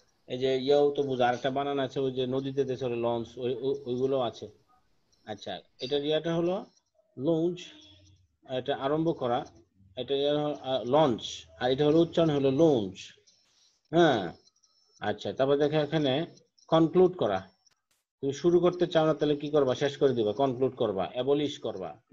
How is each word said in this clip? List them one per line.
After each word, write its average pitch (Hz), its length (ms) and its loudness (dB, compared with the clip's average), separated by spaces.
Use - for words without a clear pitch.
এই 127 120 -8
যে 131 200 0
ইয়েও 143 320 4
তো 143 120 -2
বুঝো, 131 220 0
আরেকটা 123 260 0
বানান 143 280 -2
আছে 135 220 -4
ওই 131 120 -2
যে 127 140 -2
নদীতে 135 380 -2
যে 127 120 -4
চলে 120 200 -4
launch, 117 420 -4
ওই, 127 160 -4
ওই, 135 320 -4
ওইগুলো 131 340 0
আছে। 113 280 -6
আচ্ছা, 101 340 -12
এটার 143 240 -2
ইয়াটা 156 300 -2
হলো 180 320 -2
launch, 165 400 -2
এটা 131 260 -4
আরম্ভ 151 420 -2
করা, 127 280 -2
এটা 127 180 -4
ইয়ে 143 160 0
হলো, 147 240 0
আহ, 131 300 -4
launch, 127 380 2
আর 127 100 0
এটা 139 160 2
হলো 151 140 6
উচ্চারণ 165 300 2
হলো 139 200 2
launch। 131 460 2
হ্যাঁ, 139 420 4
আচ্ছা, 104 320 -4
তারপর 143 240 2
দেখো 147 200 2
এখানে 151 500 0
conclude 165 480 4
করা, 95 320 -2
তুমি 139 120 -4
শুরু 175 280 2
করতে 175 260 2
চাও 160 200 2
না, 156 80 2
তাহলে 147 220 0
কি 147 120 -8
করবা? 139 260 2
শেষ 139 220 -2
করে 139 160 4
দিবা, 107 200 0
conclude 127 440 -2
করবা, 95 360 -2
abolish 139 460 -2
করবা, 95 380 -8